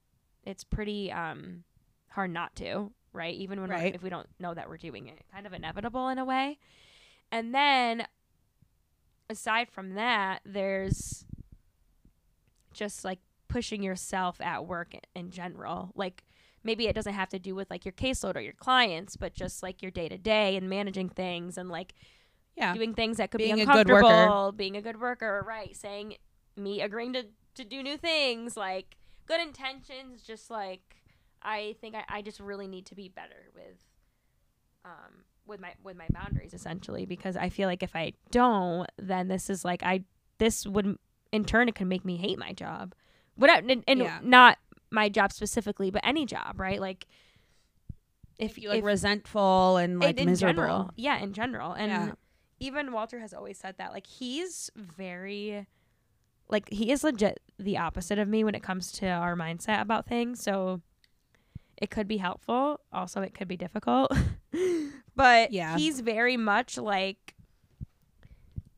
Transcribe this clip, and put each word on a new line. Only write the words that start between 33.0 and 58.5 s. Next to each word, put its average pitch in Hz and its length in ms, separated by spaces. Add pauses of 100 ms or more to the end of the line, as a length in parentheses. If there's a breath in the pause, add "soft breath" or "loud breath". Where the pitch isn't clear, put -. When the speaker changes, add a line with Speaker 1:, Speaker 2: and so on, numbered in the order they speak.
Speaker 1:
better - 440
with, - 300 (1040)
um, - 400 (200)
with 208 140
my, 180 140 (100)
with 185 140
my 165 140
boundaries, 190 420
essentially, 180 520
because 180 300
I 185 140
feel 196 180
like 180 160
if 175 120
I 165 180 (180)
don't, 190 640
then 185 300
this 185 220
is, 196 160
like, 180 180
I, 185 220 (320)
this 220 280
would, 202 320 (340)
in 214 140
turn, 240 220
it 226 80
could 185 120
make 185 180
me 180 120
hate 190 200
my - 160
job. 180 400 (420)
What 277 140
I, - 80
and, 240 300
and 262 120
Speaker 2:
Yeah. 170 220
Speaker 1:
not 247 380 (320)
my 214 180
job 202 240
specifically, 208 560
but 202 160
any 285 220
job, - 320
right? 190 200
Like, 190 280 (1300)
if 214 180
Speaker 2:
Make - 80
you, 208 60
like, 208 100
Speaker 1:
if 208 60
Speaker 2:
resentful 190 920
and, 175 220
like, 170 200
Speaker 1:
in 175 80
Speaker 2:
miserable. 180 260 (100)
Speaker 1:
general. 180 320
Yeah, 262 220
in 196 160
general. 214 400
And 214 180
Speaker 2:
Yeah. 185 200 (480)
Speaker 1:
even 269 340
Walter 226 260
has 214 140
always 202 240
said 190 220
that. 185 120
Like, 196 160
he's 294 680
very, 196 920 (800)
like, 214 220
he 208 220
is 285 120
legit 220 380 (160)
the 202 200
opposite 175 420
of 208 80
me 220 160
when 214 120